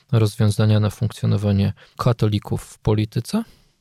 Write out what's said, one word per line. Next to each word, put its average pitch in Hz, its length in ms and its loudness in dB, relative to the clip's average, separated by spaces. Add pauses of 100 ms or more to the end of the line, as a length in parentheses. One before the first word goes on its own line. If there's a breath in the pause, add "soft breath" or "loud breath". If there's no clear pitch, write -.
(120 loud breath)
rozwiązania 107 680 2
na 104 100 0
funkcjonowanie 101 840 0 (240 soft breath)
katolików 107 640 -2
w - 160 -20
polityce? 110 640 -2 (380 soft breath)